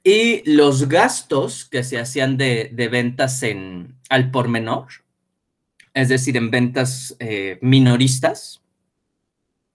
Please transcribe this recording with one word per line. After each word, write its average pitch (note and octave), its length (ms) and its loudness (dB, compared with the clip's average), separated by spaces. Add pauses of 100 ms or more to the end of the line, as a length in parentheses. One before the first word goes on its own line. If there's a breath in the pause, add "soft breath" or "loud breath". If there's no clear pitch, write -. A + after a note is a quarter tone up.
Y A3 440 2
los C#3+ 400 4
gastos D#3 760 0
que C#3+ 180 -6
se B2+ 160 -6
hacían C3 380 -2
de, B2 360 -2
de A#2 160 -4
ventas B2 540 -2
en, F#2+ 540 -8 (120)
al C3 220 0
por B2+ 180 -2
menor, A#2 380 -4 (1080)
es C3 140 0
decir, C3 280 0
en A#2 140 -2
ventas, B2+ 720 -2
eh, G2 420 -8
minoristas, C3 1000 2 (1160)